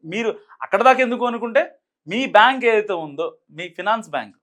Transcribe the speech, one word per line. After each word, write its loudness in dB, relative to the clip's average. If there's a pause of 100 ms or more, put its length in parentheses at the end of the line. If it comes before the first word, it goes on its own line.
(140)
మీరు -4 (340)
అక్కడ 2
దాకా 4
ఎందుకు -4
అనుకుంటే -2 (480)
మీ -4 (180)
బ్యాంక్ 4
ఏదైతే 0 (100)
ఉందో, -6 (300)
మీ -12 (120)
ఫైనాన్స్ -4
బ్యాంక్ -8